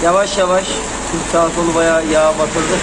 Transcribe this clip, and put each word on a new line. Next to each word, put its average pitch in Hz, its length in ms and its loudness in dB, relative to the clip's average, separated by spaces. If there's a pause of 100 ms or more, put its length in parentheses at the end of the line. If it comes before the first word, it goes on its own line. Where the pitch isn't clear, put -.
Yavaş 196 340 2
yavaş. 185 280 2 (460)
Çünkü 165 200 -4
sağ 170 180 2
solu 165 260 -2
bayağı 165 320 2
yağa 156 320 2
batırdı. 160 440 -2